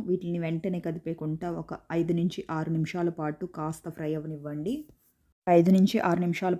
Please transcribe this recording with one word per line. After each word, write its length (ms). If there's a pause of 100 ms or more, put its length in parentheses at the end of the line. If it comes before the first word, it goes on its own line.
వీటిని 360
వెంటనే 420
కదిపేయకుండా 640 (120)
ఒక 160 (220)
ఐదు 200
నుంచి 220 (160)
ఆరు 180
నిమిషాల 340 (100)
పాటు 260 (100)
కాస్త 400
ఫ్రై 220
అవ్వనివ్వండి. 580 (720)
ఐదు 280
నుంచి 220 (120)
ఆరు 140
నిమిషాల 380